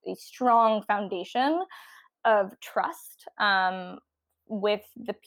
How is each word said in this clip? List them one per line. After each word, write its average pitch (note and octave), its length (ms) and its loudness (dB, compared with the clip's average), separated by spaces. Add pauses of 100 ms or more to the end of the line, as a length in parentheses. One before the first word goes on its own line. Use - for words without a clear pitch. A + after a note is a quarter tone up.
a F#3+ 60 -8
strong A3+ 680 2
foundation G#3+ 800 -2 (600)
of G#3 380 2
trust, - 680 -8 (120)
um, F#3 600 0 (500)
with G#3 320 0 (140)
the A3+ 200 -10 (120)